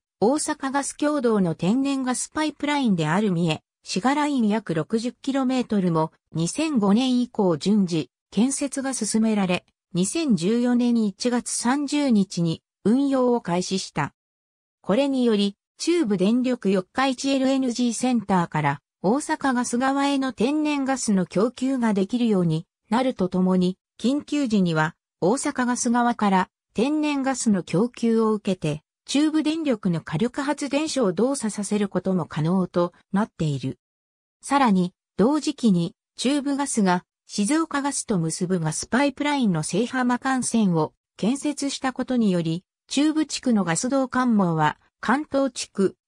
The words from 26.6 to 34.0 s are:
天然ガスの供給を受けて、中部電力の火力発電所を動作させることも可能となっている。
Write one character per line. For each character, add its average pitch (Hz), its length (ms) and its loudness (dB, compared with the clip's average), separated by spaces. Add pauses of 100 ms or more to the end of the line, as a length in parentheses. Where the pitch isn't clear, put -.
天 294 300 0
然 294 180 -2
ガ 262 160 -2
ス 240 140 0
の 185 120 2
供 220 280 0
給 226 280 0
を 220 140 2
受 208 220 -2
け - 40 -18
て、 151 240 -4 (260)
中 294 220 2
部 311 140 0
電 320 180 -2
力 233 260 -2
の 165 120 -2
火 - 180 -6
力 247 240 -2
発 285 260 -4
電 294 200 -2
所 262 160 0
を 190 80 2
動 247 240 0
作 220 120 -4
さ 208 140 -8
せ 208 160 -2
る 202 100 -2
こ 180 120 -2
と 190 120 -4
も 170 140 -2
可 - 160 -4
能 180 240 2
と 175 260 -2 (200)
な 202 140 0
っ - 40 -14
て - 140 -6
い 143 160 -2
る。 135 180 -8 (640)